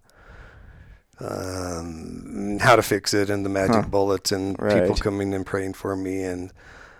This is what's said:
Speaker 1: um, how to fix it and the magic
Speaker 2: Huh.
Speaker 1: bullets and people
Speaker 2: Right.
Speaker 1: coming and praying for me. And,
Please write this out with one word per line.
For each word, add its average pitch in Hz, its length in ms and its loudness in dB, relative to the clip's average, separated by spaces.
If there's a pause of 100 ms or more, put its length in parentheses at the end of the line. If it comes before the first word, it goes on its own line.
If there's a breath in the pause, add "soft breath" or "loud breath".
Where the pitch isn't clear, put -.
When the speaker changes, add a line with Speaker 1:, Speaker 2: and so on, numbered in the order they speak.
(1200 soft breath)
Speaker 1:
um, 92 1400 -8
how 120 140 8
to 110 80 8
fix - 300 0
it 101 160 2
and 101 160 -2
the 98 40 -2
magic 98 260 4
Speaker 2:
Huh. 101 140 2
Speaker 1:
bullets 98 420 2
and 95 260 -2
people 107 120 -2
Speaker 2:
Right. 98 320 4
Speaker 1:
coming 98 320 -2
and 95 120 -4
praying 95 280 -4
for 98 220 -6
me. 95 280 -4
And, 92 280 -6 (480 soft breath)